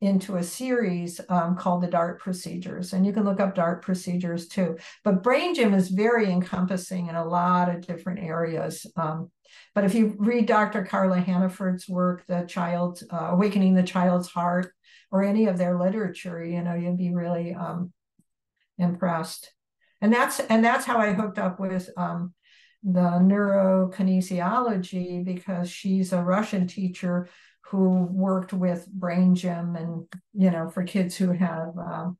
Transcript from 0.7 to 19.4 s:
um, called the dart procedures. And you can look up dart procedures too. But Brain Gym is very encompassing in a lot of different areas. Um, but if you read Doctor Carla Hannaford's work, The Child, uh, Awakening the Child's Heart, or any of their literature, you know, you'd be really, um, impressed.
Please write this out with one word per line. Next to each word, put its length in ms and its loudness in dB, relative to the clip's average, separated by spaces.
um, 280 2
called 260 0
the 60 -2
dart 320 -2
procedures. 760 -8
And 100 4
you 80 2
can 120 0
look 140 0
up 160 0
dart 280 0
procedures 680 -4
too. 300 -2
But 180 2
Brain 320 2
Gym 200 4
is 160 2
very 420 2
encompassing 760 -2
in 80 -6
a 120 -4
lot 400 2
of 180 -4
different 340 -8
areas. 680 -6
Um, 340 -4
but 100 2
if 100 2
you 240 2
read 280 2
Doctor 400 2
Carla 340 0
Hannaford's 680 -2
work, 400 -2
The 220 -4
Child, 540 -4
uh, 200 -6
Awakening 420 4
the 80 6
Child's 460 2
Heart, 440 -2
or 100 2
any 240 2
of 100 0
their 220 0
literature, 680 -4
you 180 -4
know, 120 -2
you'd 240 -2
be 160 0
really, 400 -2
um, 380 -6
impressed. 760 -2